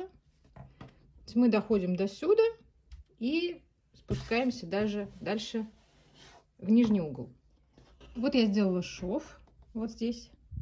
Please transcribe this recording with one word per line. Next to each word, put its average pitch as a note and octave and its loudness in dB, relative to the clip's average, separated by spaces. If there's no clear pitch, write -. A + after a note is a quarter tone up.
То - -20
есть - -16
мы A#3+ 4
доходим G#3 0
до F#3+ 0
сюда G4+ 2
и D#4+ -2
спускаемся A#3+ -2
даже G3+ -2
дальше A3 -4
в F3+ -4
нижний G#3+ 6
угол. C3+ -8
Вот C4+ 0
я A#3 6
сделала G3 2
шов - -8
вот A3+ -6
здесь. - -6